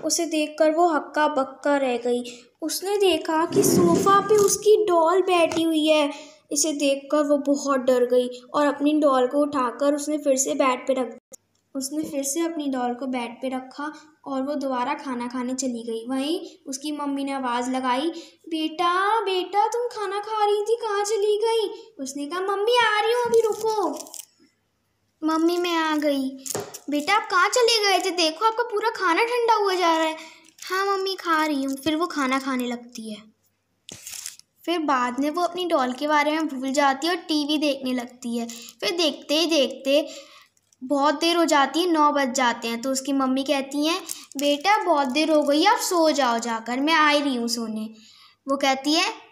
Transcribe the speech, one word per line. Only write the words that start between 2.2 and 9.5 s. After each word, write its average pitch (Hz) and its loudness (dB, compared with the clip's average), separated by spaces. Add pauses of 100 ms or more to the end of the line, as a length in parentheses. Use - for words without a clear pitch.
उसने 359 -4
देखा 330 2
कि 392 2
सोफ़ा 349 4
पे 427 2
उसकी 415 4 (100)
डॉल 349 4
बैठी 339 2
हुई 320 2
है। 302 4 (420)
इसे 302 0
देखकर 285 0
वो 285 2
बहुत 277 0
डर 247 4
गई 247 2 (260)
और 294 2
अपनी 285 2
डॉल 269 4
को 285 0
उठाकर 285 0